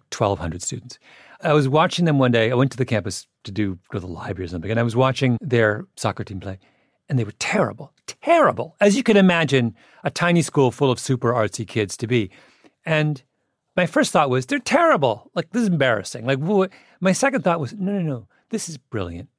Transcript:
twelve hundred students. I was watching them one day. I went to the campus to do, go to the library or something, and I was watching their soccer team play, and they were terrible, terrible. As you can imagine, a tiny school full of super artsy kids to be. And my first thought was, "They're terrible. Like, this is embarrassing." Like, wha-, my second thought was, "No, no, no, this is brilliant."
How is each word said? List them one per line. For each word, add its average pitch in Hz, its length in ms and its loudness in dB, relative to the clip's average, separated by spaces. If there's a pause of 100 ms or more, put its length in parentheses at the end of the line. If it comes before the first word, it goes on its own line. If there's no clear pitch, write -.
twelve 101 300 -2
hundred 82 240 -8
students. - 340 -10 (460)
I 160 100 2
was 143 160 2
watching 170 360 2
them 151 120 4
one 127 140 4
day. 113 180 4
I 127 60 0
went 131 160 2
to 113 60 -16
the 127 80 -2
campus 101 420 -4 (160)
to 107 80 -14
do, 98 260 -4 (120)
go 104 100 -6
to - 0 -
the 87 120 -10
library 90 340 -10
or - 20 -8
something, 87 240 -6
and 113 80 0
I 117 40 2
was 113 120 -2
watching 127 460 2
their 113 440 2 (100)
soccer 107 280 -4
team 95 160 -12
play, 95 180 -10 (500)
and 131 120 -2
they 113 40 0
were 104 100 -12
terrible, 135 600 -4 (140)
terrible. 285 760 0
As 202 160 6
you 254 60 0
can 214 120 4
imagine, 160 600 4 (280)
a 147 60 -4
tiny 175 320 2
school 135 300 2
full 139 180 0
of 120 100 0
super 123 320 -2
artsy 110 360 -2
kids 104 300 -4
to 120 100 -8
be. 110 240 0 (520)
And 151 380 -2 (540)
my 180 100 0
first - 260 0
thought 147 200 2
was, 127 160 -2
"They're 285 100 -2
terrible. 226 800 2
Like, 170 160 -6
this 240 100 -2
is 214 80 2
embarrassing." 123 560 0
Like, 131 140 0
wha-, 190 300 0 (300)
my 185 120 2
second 262 320 0
thought 170 160 0
was, 135 140 -6
"No, 202 180 -6
no, 202 100 -2
no, 135 260 -6 (220)
this - 180 -6
is 156 120 -14
brilliant." 85 600 -8